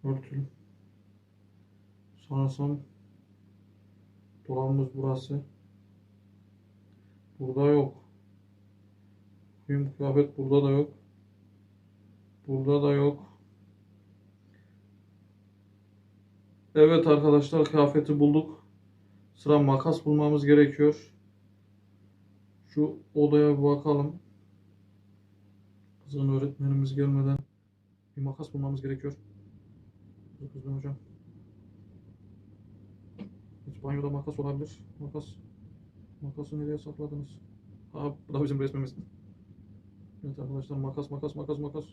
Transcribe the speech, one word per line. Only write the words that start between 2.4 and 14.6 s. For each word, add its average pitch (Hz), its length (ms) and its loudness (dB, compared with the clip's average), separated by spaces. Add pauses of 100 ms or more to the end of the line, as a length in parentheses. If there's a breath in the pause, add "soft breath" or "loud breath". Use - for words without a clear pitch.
dolabımız 131 460 -2
burası. 135 480 -6 (2000 soft breath)
Burada 131 280 -2
yok. 143 380 2 (1600)
Benim 139 280 -4
kıyafet 143 420 0
burada 139 280 4
da 139 40 2
yok. 143 220 2 (1500)
Burada 139 360 0
da 143 100 2
yok. 143 380 0 (3500 soft breath)